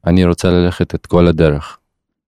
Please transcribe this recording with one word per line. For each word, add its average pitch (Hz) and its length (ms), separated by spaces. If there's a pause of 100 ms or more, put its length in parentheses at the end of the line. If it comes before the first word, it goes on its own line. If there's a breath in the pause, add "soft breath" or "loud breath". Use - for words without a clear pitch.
"אני 90 200
רוצה 87 260
ללכת 87 440
את - 100
כל 87 220
הדרך, 78 500 (500)